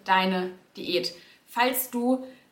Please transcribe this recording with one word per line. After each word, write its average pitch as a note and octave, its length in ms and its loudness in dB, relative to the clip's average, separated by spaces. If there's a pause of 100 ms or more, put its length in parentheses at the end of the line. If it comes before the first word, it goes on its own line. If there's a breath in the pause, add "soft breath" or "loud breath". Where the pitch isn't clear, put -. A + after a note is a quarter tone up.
deine F#3 460 2 (260)
Diät. F3 380 -4 (320 loud breath)
Falls B3+ 440 0
du B3 360 0 (260 loud breath)